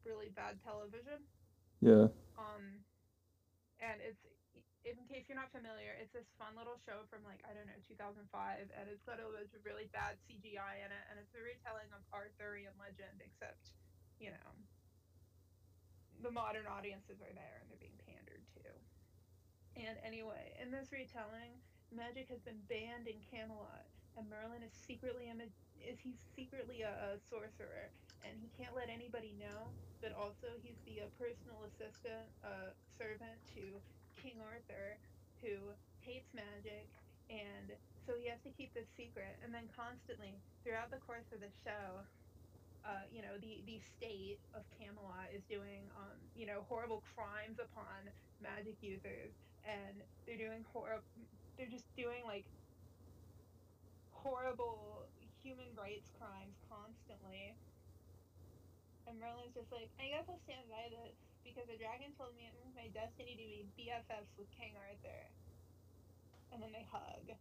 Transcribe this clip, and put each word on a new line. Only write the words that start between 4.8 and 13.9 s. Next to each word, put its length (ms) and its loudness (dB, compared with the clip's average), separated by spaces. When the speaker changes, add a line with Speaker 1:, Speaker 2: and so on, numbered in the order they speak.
Speaker 1:
i-, 80 2
in 160 -6
case 180 -6
you're 100 -2
not 140 0
familiar, 480 -4
it's 140 -8
this 240 -4
fun 180 -6
little 320 -2
show 220 -2
from, 180 -8
like, 160 -10
I 80 -8
don't 160 -6
know, 160 -8
two 160 -12
thousand 320 -4
five, 460 2
and 100 -2
it's 160 -6
got 160 -4
a 80 -2
bunch 300 -2
of 80 -14
really 260 -2
bad 320 4
C 160 -12
G 160 -8
I 300 -2
in 80 -4
it, 180 -4
and 60 -8
it's 160 -12
a 100 -8
retelling 480 -4
of 80 -10
Arthurian 640 -4
legend, 420 -8
except, 540 -8